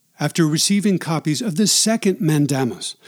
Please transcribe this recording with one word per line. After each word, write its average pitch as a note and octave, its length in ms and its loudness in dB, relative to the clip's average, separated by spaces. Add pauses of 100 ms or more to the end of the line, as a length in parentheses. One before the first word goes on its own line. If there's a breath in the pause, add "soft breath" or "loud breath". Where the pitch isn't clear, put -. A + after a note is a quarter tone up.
(200)
After D#3 260 2
receiving F#3+ 520 2
copies D#3 440 -2
of G3 140 -4
the G#3+ 100 2
second G#3+ 540 0
mandamus, C#3+ 720 0 (140)